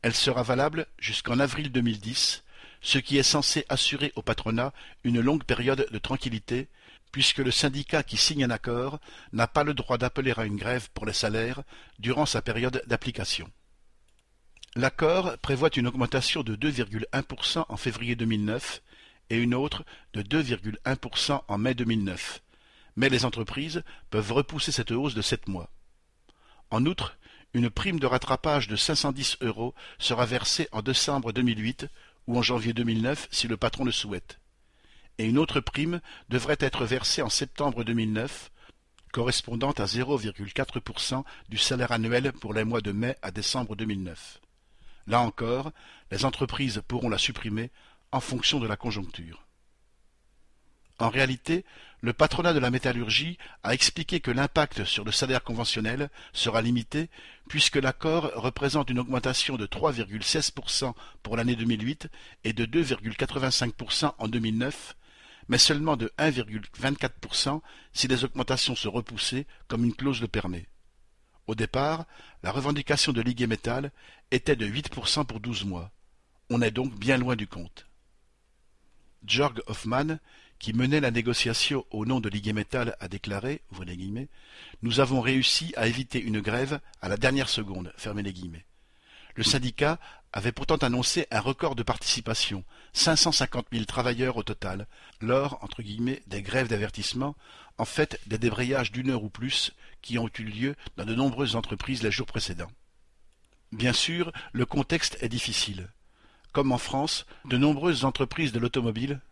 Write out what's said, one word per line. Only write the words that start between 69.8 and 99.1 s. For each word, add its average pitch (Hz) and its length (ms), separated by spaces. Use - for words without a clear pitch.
une 117 100
clause 131 260
le 113 80
permet. 90 380
Au 110 80
départ, 139 500
la 90 100
revendication 143 600
de 117 100
Ligue 120 260
Métal 123 420
était 135 240
de 113 120
huit 117 240
pour - 180
cent 147 160
pour 110 160
douze 107 240
mois. 90 260
On 120 120
est 113 80
donc 123 240
bien 113 220
loin 123 200
du 104 100
compte. - 400
Jörg 123 400
Hoffmann, 139 540
qui 110 120
menait 131 280
la 131 100
négociation 117 800
au 107 160
nom 127 140
de 107 80
Ligue 104 260
Métal, 113 460
a 95 80
déclaré, 101 540
ouvrez 90 140
les 90 100
guillemets, « 101 320
Nous 117 180
avons 131 200
réussi 131 560
à 113 120
éviter 123 320
une 107 200
grève 127 400
à 92 80
la 98 80
dernière 131 320
seconde, 95 480
fermez 104 260
les 101 100
guillemets. » 87 340
Le 113 80
syndicat 143 560
avait 110 200
pourtant 156 240
annoncé 123 540
un 107 100
record 135 340
de 117 80
participation, 110 800
cinq 160 240
cent 165 160
cinquante - 400
mille 113 140
travailleurs 123 500
au 110 60
total, 101 440
lors, 135 420
entre 104 200
guillemets, 113 440
des 101 160
grèves 117 260
d'avertissement, 113 680
en 113 60
fait - 420
des 107 120
débrayages 123 540
d'une 127 180